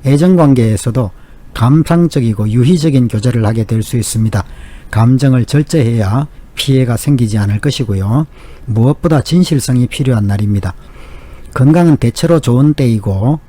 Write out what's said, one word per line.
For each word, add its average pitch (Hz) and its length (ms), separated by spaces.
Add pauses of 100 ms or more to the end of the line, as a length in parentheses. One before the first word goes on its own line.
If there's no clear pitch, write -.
애정관계에서도 131 1040 (420)
감상적이고 131 960
유희적인 131 600
교제를 113 360
하게 110 200
될 110 180
수 - 140
있습니다. 110 460 (480)
감정을 127 540
절제해야 123 840 (280)
피해가 131 420
생기지 120 400
않을 104 220
것이고요. 113 640 (400)
무엇보다 131 560
진실성이 131 680
필요한 120 400
날입니다. 101 460 (800)
건강은 156 440
대체로 165 420
좋은 135 340
때이고 113 760